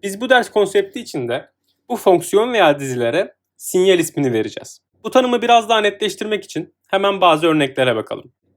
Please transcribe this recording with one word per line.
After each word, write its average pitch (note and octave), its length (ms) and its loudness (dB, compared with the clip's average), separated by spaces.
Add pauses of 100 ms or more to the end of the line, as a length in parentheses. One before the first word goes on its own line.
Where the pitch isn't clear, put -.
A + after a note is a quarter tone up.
Biz G3+ 180 -8
bu B3+ 80 0
ders A#3+ 200 4
konsepti G3 500 0
içinde C3 500 -8 (400)
bu A#3+ 60 -4
fonksiyon G3 580 2
veya D#3+ 260 2
dizilere C3 560 -4 (220)
sinyal F3+ 420 2
ismini C#3+ 340 -2
vereceğiz. - 480 -6 (220)
Bu A3 80 -8
tanımı B3 300 2
biraz A#3 280 2
daha A3 120 2
netleştirmek G#3 600 -4
için - 320 -12 (120)
hemen G3 340 0
bazı E3 260 4
örneklere C3+ 480 0
bakalım. - 380 -10 (240)